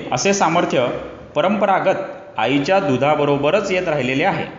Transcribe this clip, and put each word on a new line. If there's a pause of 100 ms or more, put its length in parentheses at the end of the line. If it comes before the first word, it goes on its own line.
(120)
असे
सामर्थ्य (480)
परंपरागत (420)
आईच्या
दुधाबरोबरच
येत
राहिलेले
आहे. (140)